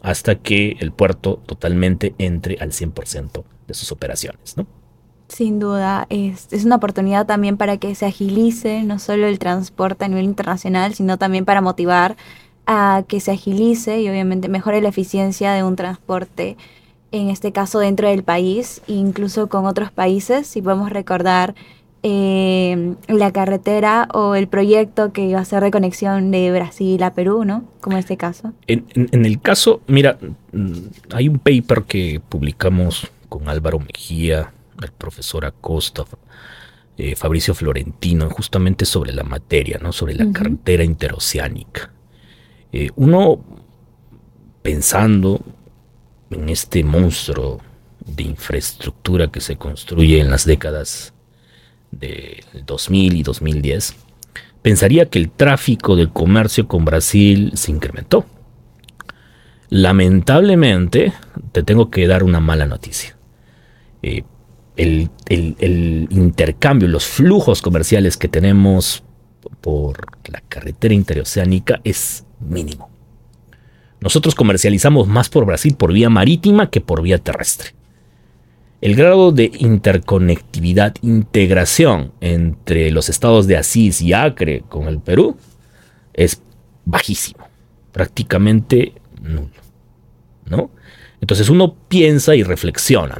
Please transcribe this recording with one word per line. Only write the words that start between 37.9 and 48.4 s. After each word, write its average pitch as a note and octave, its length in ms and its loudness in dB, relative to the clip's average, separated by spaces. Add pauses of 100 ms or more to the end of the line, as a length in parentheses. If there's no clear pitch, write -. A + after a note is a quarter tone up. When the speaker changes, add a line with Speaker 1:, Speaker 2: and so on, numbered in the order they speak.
Speaker 1:
justamente F#2+ 560 -2
sobre C#2 280 -4
la C2+ 100 -6
materia, C#2 580 -4
¿no? E2+ 120 -6
Sobre D2+ 220 -6
la A3+ 100 0
Speaker 2:
Ujú. G#3 80 0
Speaker 1:
carretera F#3+ 500 -2
interoceánica. - 1080 -6 (800)
Eh, C#2+ 240 -4
uno, E3 420 4 (1200)
pensando G2 800 0 (880)
en D#2 180 -6
este - 340 -2
monstruo C#2+ 800 -2 (440)
de D2 200 -10
infraestructura D2 1080 -4